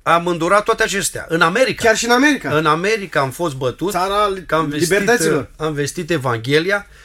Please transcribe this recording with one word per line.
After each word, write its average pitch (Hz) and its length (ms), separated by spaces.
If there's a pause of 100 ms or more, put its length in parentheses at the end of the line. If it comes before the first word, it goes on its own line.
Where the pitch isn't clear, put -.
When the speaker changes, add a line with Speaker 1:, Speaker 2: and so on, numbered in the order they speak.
Speaker 1:
am 170 240
îndurat 175 360
toate 220 200
acestea. 196 460
În 170 120
America. 190 420
Speaker 2:
Chiar 220 140
și 220 80
în 233 60
America. 247 460
Speaker 1:
În 160 80
America 180 540
am 135 120
fost 165 240
bătut, 131 360
Speaker 2:
Țara 196 360
li-, 190 180
Speaker 1:
că 156 100
am 160 140
vestit, 151 200
Speaker 2:
libertăților. 202 520
Speaker 1:
uh, 151 240
am 156 80
vestit 143 360
Evanghelia. 147 760 (180)